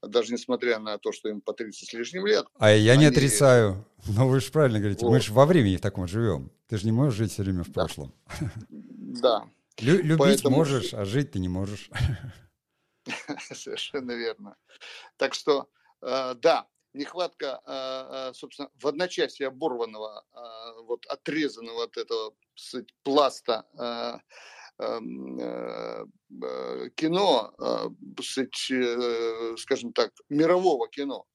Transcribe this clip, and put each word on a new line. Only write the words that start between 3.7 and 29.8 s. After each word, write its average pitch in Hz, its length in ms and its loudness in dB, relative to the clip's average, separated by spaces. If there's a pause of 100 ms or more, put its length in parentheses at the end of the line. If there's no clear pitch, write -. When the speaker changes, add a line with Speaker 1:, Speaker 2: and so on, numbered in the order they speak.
Speaker 2:
Но 113 200 2
вы 131 140 4
же - 100 -8
правильно 127 280 2
говорите, 101 260 0
мы 117 80 4
Speaker 1:
Вот. 113 100 4
Speaker 2:
же 110 100 -6
во 131 120 10
времени 131 320 6
в - 40 -6
таком 95 260 -4
живем. 90 440 -2 (180)
Ты 110 80 -4
же 92 80 -4
не 113 60 2
можешь 123 260 2
жить 107 160 0
все 104 100 -4
время 92 200 0
в - 40 -8
Speaker 1:
Да. - 60 -18
Speaker 2:
прошлом. 78 400 -4 (140)
<laughs> - 960 -10
Speaker 1:
Да. 113 240 2 (340)
Speaker 2:
Лю-, 151 220 4
любить 151 160 2
Speaker 1:
Поэтому 139 400 6
Speaker 2:
можешь, 139 380 0
а 104 100 -4
жить 123 260 -2
ты 101 80 -4
не 92 100 -2
можешь. 98 420 -6
<laughs> - 680 -4 (480)
Speaker 1:
<laughs> - 480 -12
Совершенно 123 580 -10
верно. 113 440 -8 (600)
Так 135 160 -2
что, - 340 -2 (340)
э, 127 400 -4
да, 147 260 2 (260)
нехватка, 143 720 -8
э, 131 640 -10
э, 123 40 -14
собственно, 139 360 -14 (120)
в 139 60 0
одночасье 147 600 -2
оборванного, 113 760 -6 (100)
э, 113 540 -18
вот 120 200 -6
отрезанного 117 760 -6
от - 120 -12
этого, 110 340 -6
так - 80 -20 (160)
сказать, - 320 -12 (160)
пласта, 135 640 2 (120)
э, - 1040 -12
эм, 65 560 -8
э, 58 680 -8 (380)
э, 64 520 -8
кино, 160 640 2
э, 60 300 -2 (260)
так 127 100 -10
сказать, - 460 -4
э, 117 880 -2
скажем 120 360 -4